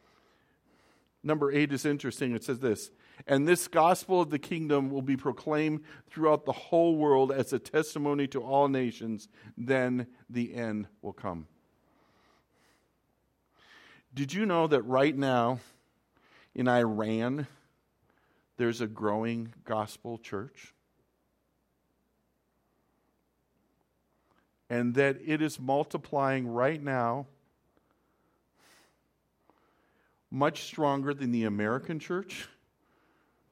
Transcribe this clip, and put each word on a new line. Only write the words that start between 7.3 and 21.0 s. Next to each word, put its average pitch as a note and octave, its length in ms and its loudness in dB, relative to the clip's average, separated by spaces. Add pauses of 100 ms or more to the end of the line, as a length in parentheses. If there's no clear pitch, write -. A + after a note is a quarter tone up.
as C3+ 200 0
a B2+ 60 0
testimony D3 680 -2
to C3+ 120 -6
all C3+ 280 4
nations. A#2 600 -4 (300)
Then B2+ 480 0 (240)
the A#2+ 240 -4
end G#2+ 320 -6 (160)
will G2 100 -10
come." E2+ 360 -10 (2750)
Did C#3 180 -4
you G#3 140 0
know E3+ 220 2
that C#3 140 4
right C3 340 2
now B2+ 420 2 (960)
in B2 140 0
Iran, A#2 800 0 (1080)
there's A#2 240 -2
a A#2 60 -2
growing A2 680 -4 (120)
gospel A2 540 -6
church? - 540 -12 (4000)